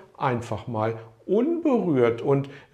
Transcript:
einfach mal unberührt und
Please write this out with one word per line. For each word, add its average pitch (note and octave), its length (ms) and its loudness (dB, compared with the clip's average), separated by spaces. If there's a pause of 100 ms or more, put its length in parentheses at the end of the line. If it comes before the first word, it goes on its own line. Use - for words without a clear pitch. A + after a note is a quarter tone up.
(180)
einfach A2+ 480 -2
mal A2 320 -2 (260)
unberührt G3+ 960 2
und C#3 280 2 (260)